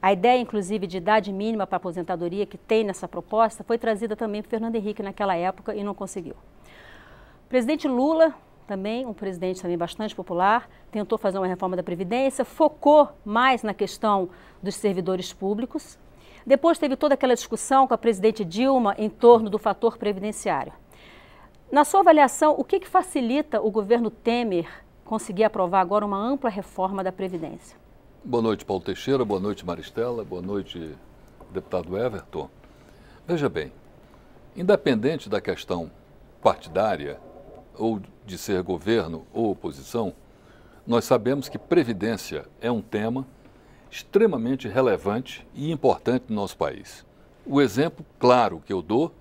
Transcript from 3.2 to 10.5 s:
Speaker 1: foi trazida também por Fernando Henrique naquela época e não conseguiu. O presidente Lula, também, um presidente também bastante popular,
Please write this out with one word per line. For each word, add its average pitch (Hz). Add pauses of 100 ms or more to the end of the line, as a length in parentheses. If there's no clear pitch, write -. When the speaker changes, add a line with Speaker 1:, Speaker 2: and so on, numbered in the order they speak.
Speaker 1:
foi 233
trazida 220
também 214
por -
Fernando 226
Henrique 214
naquela 196
época 185
e 202
não 202
conseguiu. 190 (1080)
O -
presidente 254
Lula, 302 (320)
também, 214
um 233
presidente 185
também 175
bastante 175
popular, 190 (220)